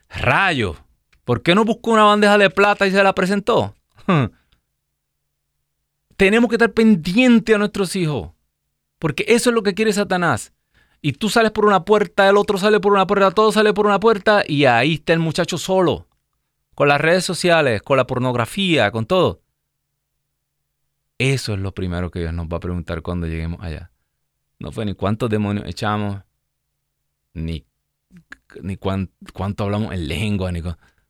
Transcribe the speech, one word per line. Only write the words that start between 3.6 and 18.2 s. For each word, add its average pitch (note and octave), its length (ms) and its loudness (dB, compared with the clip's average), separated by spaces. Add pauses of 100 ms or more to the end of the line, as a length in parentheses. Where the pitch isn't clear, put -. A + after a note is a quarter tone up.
<laughs> C#3+ 240 2 (1800)
Tenemos G#3 340 2
que A3 60 0
estar A#3 160 2
pendientes A3 800 4
a G#3+ 40 4
nuestros G3+ 400 -4
hijos. C#3 340 -4 (680)
Porque - 280 -4
eso A#3+ 220 4
es A#3+ 40 0
lo A3+ 100 0
que G3 100 0
quiere A3 180 0
Satanás. F3+ 640 -2 (480)
Y C#3+ 120 -2
tú A3 160 -6
sales A3 220 2
por G#3+ 140 0
una G3 180 4
puerta, G3+ 460 2
el G3+ 80 4
otro G3+ 200 0
sale G#3+ 220 2
por G3+ 140 2
una F#3+ 140 2
puerta, G3 240 2
todo G#3+ 200 2
sale G#3+ 220 2
por G3+ 120 0
una G3+ 140 0
puerta. G#3 480 2
Y C#3+ 180 0
ahí B2 280 4
está D#3 180 -4
el E3 80 4
muchacho E3 380 -4
solo. E3+ 500 -2 (680)
Con C#3+ 140 0
las C#3+ 140 2
redes E3+ 240 2
sociales, D#3+ 560 0
con C#3 160 0
la B2+ 100 0
pornografía, B2+ 840 -2